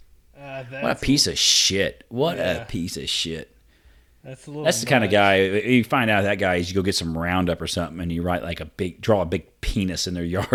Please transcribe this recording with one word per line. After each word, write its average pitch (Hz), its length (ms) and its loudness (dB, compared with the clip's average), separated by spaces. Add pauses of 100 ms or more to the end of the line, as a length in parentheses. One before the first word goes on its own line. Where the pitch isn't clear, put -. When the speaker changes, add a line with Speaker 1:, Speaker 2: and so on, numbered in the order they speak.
(380)
Speaker 1:
Uh, 135 260 -12
Speaker 2:
What - 20 -18
a 131 220 -6
Speaker 1:
that's 139 140 -2
Speaker 2:
piece 139 240 4
of 82 120 -4
shit. - 720 2
What 147 280 0
Speaker 1:
Yeah. 90 260 -2
Speaker 2:
a - 40 -12
piece - 320 -6
of 67 100 -8
shit. - 460 -6 (720)
Speaker 1:
That's 131 220 -18
a - 20 -16
little 147 140 -8
Speaker 2:
That's 156 160 0
the 113 60 -6
kind 123 180 4
of 98 40 2
Speaker 1:
much. 92 40 0
Speaker 2:
guy, 101 240 6
you 104 480 4
find 123 260 0
out 101 140 4
that 101 160 0
guy 92 160 2
is, 87 120 -2
you 92 60 -6
go 95 80 2
get 92 140 0
some 82 200 -4
Roundup 87 460 0
or 82 60 -6
something, 82 320 -4
and 87 100 -4
you 82 120 -2
write, 87 200 -2
like, 85 180 -8
a 80 40 -8
big, 87 360 -8
draw 104 220 2
a - 20 2
big 85 360 -6
penis 92 480 -2
in 90 60 -6
their 87 100 -4
<laughs> - 0 -
yard 90 300 -2